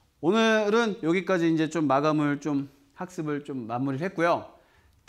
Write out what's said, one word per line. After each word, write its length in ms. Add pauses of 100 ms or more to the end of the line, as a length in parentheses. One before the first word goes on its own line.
(200)
오늘은 840
여기까지 500
이제 160
좀 200
마감을 520
좀 300 (240)
학습을 480
좀 240
마무리를 400
했고요. 540 (480)